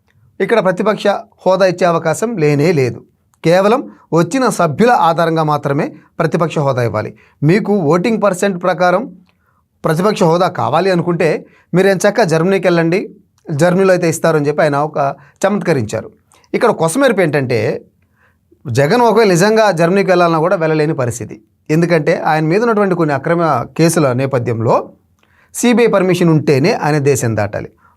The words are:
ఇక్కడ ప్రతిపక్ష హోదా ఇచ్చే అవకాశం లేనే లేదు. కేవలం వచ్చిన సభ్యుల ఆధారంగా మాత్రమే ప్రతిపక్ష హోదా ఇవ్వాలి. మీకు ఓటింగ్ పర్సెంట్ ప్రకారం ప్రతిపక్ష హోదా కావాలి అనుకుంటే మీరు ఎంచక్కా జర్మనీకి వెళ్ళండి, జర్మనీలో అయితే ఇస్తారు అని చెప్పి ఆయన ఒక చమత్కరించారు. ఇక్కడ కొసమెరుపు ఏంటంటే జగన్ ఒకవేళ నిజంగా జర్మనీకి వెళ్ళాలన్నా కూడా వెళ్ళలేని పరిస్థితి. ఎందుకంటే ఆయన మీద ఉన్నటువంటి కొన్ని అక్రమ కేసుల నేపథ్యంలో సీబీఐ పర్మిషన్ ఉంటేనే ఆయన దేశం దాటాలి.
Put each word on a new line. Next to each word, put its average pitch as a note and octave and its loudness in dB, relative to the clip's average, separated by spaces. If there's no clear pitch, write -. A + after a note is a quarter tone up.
ఇక్కడ G#3 0
ప్రతిపక్ష G3 -2
హోదా F#3+ 0
ఇచ్చే F3+ 0
అవకాశం E3+ -2
లేనే D3+ 2
లేదు. C3+ -2
కేవలం G3+ 2
వచ్చిన F#3 0
సభ్యుల F3+ 0
ఆధారంగా E3 0
మాత్రమే D3+ -2
ప్రతిపక్ష E3 -2
హోదా C3 0
ఇవ్వాలి. G#2+ -4
మీకు G3 2
ఓటింగ్ F#3 0
పర్సెంట్ F#3 -2
ప్రకారం F3+ 0
ప్రతిపక్ష F#3 0
హోదా F3 2
కావాలి E3 -2
అనుకుంటే F3 -2
మీరు F#3 2
ఎంచక్కా G3+ 2
జర్మనీకి F3+ 0
వెళ్ళండి, E3+ 0
జర్మనీలో F3 2
అయితే E3+ 0
ఇస్తారు D#3+ 0
అని C#3+ 0
చెప్పి D3+ -2
ఆయన D3 0
ఒక D3 -2
చమత్కరించారు. C#3 -4
ఇక్కడ A3 2
కొసమెరుపు G3 0
ఏంటంటే C3 -2
జగన్ D3 2
ఒకవేళ A3+ 4
నిజంగా G3+ 2
జర్మనీకి F#3 0
వెళ్ళాలన్నా E3+ 2
కూడా F#3 0
వెళ్ళలేని D#3 0
పరిస్థితి. A#2 -6
ఎందుకంటే E3 0
ఆయన D#3 0
మీద E3 0
ఉన్నటువంటి G#3 0
కొన్ని D#3 0
అక్రమ D#3 -2
కేసుల D#3+ 2
నేపథ్యంలో B2 -2
సీబీఐ A#3 2
పర్మిషన్ F3+ 2
ఉంటేనే D3+ 2
ఆయన D3+ -2
దేశం B2+ 0
దాటాలి. - -6